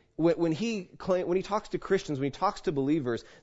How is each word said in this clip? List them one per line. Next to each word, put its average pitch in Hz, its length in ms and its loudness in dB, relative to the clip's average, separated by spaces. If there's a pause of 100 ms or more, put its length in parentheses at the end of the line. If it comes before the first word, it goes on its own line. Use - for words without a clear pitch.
(160)
When, 165 220 4
when 165 160 2
he 208 440 -2
claim, 185 300 0
when 180 100 2
he 190 60 0
talks 208 260 -4
to 180 80 -4
Christians, 170 400 0
when 135 80 0
he 139 60 0
talks 202 300 -2
to 185 100 -2
believers, 135 520 0 (200)